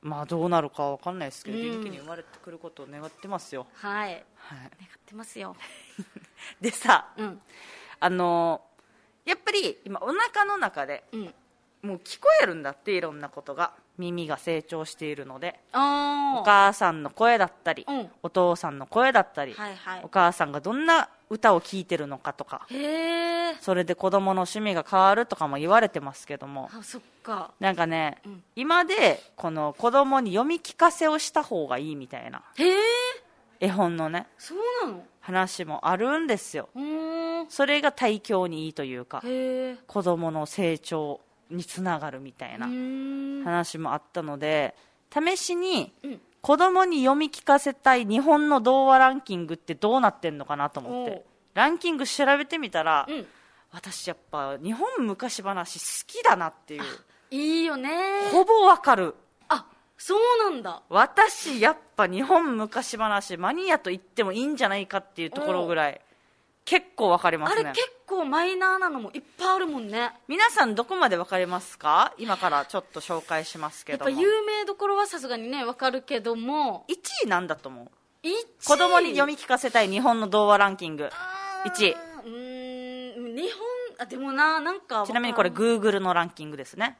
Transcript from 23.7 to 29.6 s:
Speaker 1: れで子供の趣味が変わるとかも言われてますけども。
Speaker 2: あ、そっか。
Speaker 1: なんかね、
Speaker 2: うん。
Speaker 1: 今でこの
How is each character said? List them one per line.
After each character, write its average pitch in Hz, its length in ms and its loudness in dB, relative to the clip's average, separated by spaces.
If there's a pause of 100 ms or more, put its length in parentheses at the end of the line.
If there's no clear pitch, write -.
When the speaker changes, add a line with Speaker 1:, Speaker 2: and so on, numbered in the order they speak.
Speaker 1:
れ 180 100 0
で 175 100 -2
子 190 160 -2
供 196 220 2
の 185 100 0
趣 208 180 -6
味 208 140 -2
が 165 140 -4
変 196 120 2
わ 196 140 8
る 226 120 0
と - 100 -6
か 151 120 -4
も 139 100 -4
言 156 100 -4
わ 214 120 8
れ 214 100 2
て 165 100 -6
ま 139 140 -12
す - 120 -20
け 143 120 -10
ど 135 80 -14
も。 139 280 -12
Speaker 2:
あ、 226 80 -16
そ 247 160 -14
っ - 40 -16 (200)
か。 196 280 -8 (100)
Speaker 1:
な 190 120 2
ん 175 40 -4
か 170 100 0
ね、 160 380 -4
Speaker 2:
う 202 60 -18
ん。 185 120 -20 (140)
Speaker 1:
今 330 300 2
で 370 360 2 (140)
こ 165 140 -6
の 151 260 -4